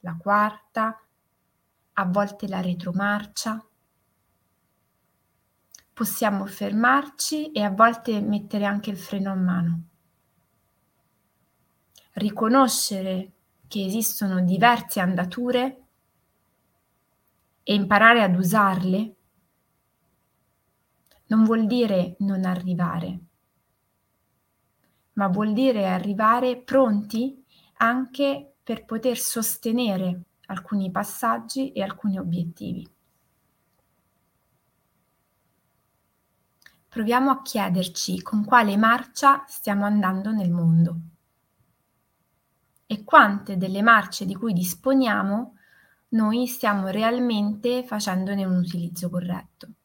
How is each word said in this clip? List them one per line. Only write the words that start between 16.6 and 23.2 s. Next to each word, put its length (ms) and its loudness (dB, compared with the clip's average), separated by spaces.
e 100 0
imparare 480 6
ad 120 4
usarle 800 2
non 180 4
vuol 220 2
dire 540 0
non 260 -2
arrivare, 760 -4